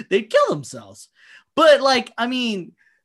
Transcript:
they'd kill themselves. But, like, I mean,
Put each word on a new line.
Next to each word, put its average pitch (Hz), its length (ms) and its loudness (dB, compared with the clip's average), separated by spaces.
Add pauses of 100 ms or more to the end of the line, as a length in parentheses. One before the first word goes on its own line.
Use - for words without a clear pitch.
they'd 220 180 -2
kill 571 220 2
themselves. 117 580 -12 (460)
But, 294 260 6
like, 262 380 -2
I 233 80 -4
mean, 226 460 -6 (320)